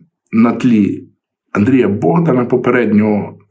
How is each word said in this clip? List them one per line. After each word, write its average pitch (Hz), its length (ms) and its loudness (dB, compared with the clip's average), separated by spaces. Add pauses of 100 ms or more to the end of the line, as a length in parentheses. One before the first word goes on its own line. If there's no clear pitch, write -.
(320)
на 113 200 2
тлі 110 520 0 (480)
Андрія 113 360 2
Богдана, 127 560 0
попереднього 107 920 0 (120)